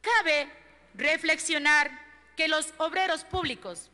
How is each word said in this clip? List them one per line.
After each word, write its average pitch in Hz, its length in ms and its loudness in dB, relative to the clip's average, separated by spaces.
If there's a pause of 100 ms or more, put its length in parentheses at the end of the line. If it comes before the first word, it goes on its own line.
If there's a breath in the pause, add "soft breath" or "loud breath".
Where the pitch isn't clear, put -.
Cabe 320 500 0 (440)
reflexionar 302 960 2 (460)
que 320 120 0
los 311 300 0
obreros 330 460 0
públicos 254 680 -6